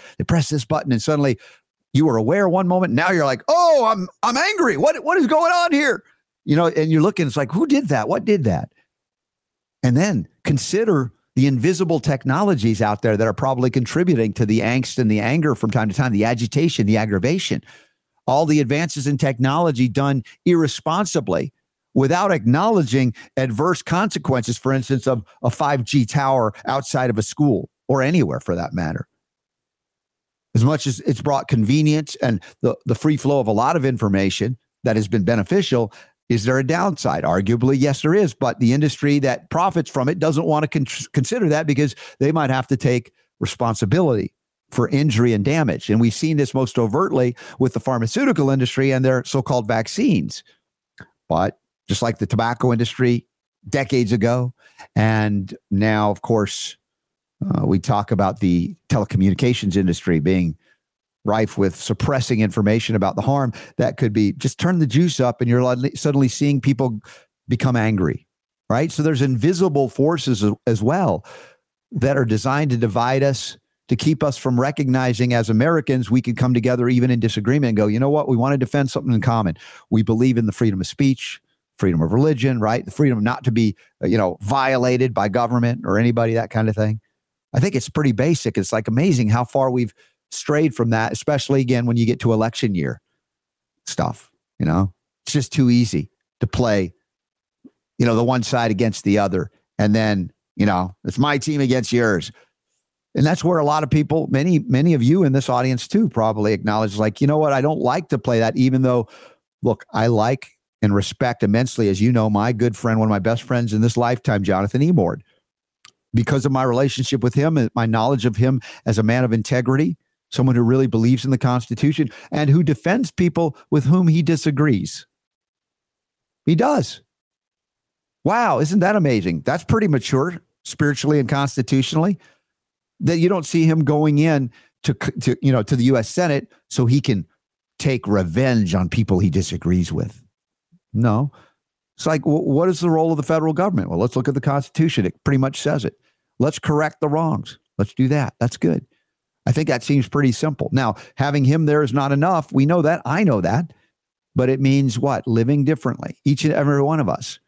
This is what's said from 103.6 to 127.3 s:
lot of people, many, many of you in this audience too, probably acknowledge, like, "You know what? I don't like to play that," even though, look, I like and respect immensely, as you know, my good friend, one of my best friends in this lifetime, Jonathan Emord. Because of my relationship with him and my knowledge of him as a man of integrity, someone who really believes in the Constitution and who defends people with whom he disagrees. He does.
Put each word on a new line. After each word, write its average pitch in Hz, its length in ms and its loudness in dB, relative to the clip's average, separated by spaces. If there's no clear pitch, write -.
lot 151 200 0
of 131 80 -4
people, 151 400 0
many, 156 260 2
many 151 380 2
of 120 80 0
you 165 200 4
in 135 100 2
this 131 140 0
audience 127 400 -2
too, 202 220 0
probably 110 440 0
acknowledge, 104 440 -2
like, 107 240 0
"You 139 60 2
know 151 100 2
what? 151 160 2
I 131 80 0
don't 151 200 -2
like 143 280 -2
to 143 80 0
play 117 220 0
that," 113 180 0
even 131 240 2
though, 123 260 2
look, - 300 -2
I 110 160 0
like 120 400 0
and 101 140 2
respect 120 480 -2
immensely, 113 460 0
as 95 120 0
you 117 100 4
know, 110 200 2
my 104 200 0
good 117 240 -2
friend, 113 240 -2
one 110 80 0
of 107 40 0
my 101 80 0
best 113 240 -2
friends 120 280 -2
in 110 100 0
this 117 140 2
lifetime, 120 460 0
Jonathan 101 400 0
Emord. 147 400 2
Because 120 320 0
of 139 60 0
my 131 120 0
relationship 127 600 0
with 123 100 0
him 156 240 0
and 113 180 0
my 117 100 0
knowledge 113 400 0
of 113 100 0
him 127 260 0
as 110 120 0
a 110 60 0
man 120 200 2
of 113 100 0
integrity, 131 640 0
someone 127 240 2
who 120 60 4
really 131 260 2
believes 117 380 2
in 135 60 0
the 127 60 2
Constitution 127 720 -2
and 147 180 0
who 165 140 4
defends 165 480 -2
people 170 460 -2
with 147 140 0
whom 175 220 4
he 165 140 2
disagrees. 147 840 0
He 165 100 4
does. 233 460 0